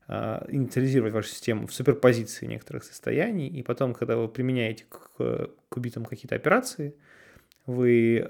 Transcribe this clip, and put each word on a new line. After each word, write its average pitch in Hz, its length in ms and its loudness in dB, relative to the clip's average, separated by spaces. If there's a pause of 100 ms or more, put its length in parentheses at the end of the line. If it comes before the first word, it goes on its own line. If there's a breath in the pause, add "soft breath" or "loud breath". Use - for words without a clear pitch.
а, - 400 -4
инициализировать 127 640 2
вашу 107 160 -2
систему 110 380 -4
в - 80 -12
суперпозиции 123 720 2
некоторых 117 380 -10
состояний, 156 640 -4
и 143 140 -8
потом, 123 300 -2
когда 117 240 -2
вы 113 120 0
применяете 123 600 -2
к, - 300 -20
к - 320 -2 (180)
кубитам 117 360 -6
какие-то - 320 -6
операции, 160 580 0 (720 soft breath)
вы 120 640 4